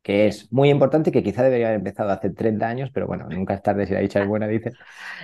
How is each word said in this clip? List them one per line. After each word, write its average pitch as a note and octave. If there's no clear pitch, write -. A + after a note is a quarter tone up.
que G2+
es -
muy C#3
importante C#3+
y -
que A#2
quizá G2+
debería B2
haber A2
empezado G2
hace F#2+
treinta G#2+
años, C3
pero G2
bueno, F#2
nunca F#2+
es F#2+
tarde G2+
si G2
la F#2+
dicha G2
es G2
buena, G#2+
dice. A2+